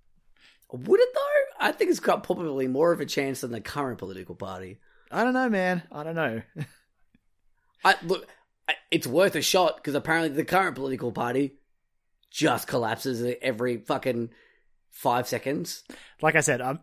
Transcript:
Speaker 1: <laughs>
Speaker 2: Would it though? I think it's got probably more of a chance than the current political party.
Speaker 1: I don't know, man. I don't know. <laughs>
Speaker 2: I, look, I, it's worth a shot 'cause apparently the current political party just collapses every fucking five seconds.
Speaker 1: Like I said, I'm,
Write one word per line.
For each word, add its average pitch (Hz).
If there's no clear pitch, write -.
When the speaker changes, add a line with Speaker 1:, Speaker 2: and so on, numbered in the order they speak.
Speaker 1:
<laughs> -
Speaker 2:
Would 180
it 494
though? 571
I 311
think 359
it's 262
got -
probably 151
more 143
of 160
a 143
chance 135
than 123
the 110
current 131
political 95
party. 92
Speaker 1:
I 202
don't 247
know, 254
man. 185
I 147
don't 160
know. 120
<laughs> -
Speaker 2:
I, 190
look, 170
I, 156
it's -
worth 180
a 147
shot 180
'cause 143
apparently 160
the 151
current 180
political 131
party 123
just 135
collapses 117
every 123
fucking 117
five -
seconds. 143
Speaker 1:
Like 160
I 160
said, 135
I'm, 131